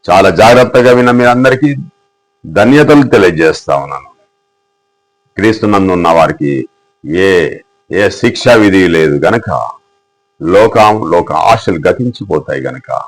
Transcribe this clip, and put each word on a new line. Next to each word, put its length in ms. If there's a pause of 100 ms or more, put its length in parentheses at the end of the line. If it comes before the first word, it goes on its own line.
చాలా 240 (100)
జాగ్రత్తగా 580
విన్న 220
మీ 140
అందరికీ 360 (760)
ధన్యతలు 680
తెలియజేస్తా 600 (100)
ఉన్నాను. 260 (1300)
క్రీస్తునందు 600
ఉన్న 100 (100)
వారికి 360 (720)
ఏ, 40 (720)
ఏ 40 (160)
శిక్షా 420
విధి 200 (140)
లేదు 200 (100)
గనక, 240 (920)
లోకం, 540 (180)
లోక 180 (200)
ఆశలు 360
గతించిపోతాయి 800
గనక 220 (180)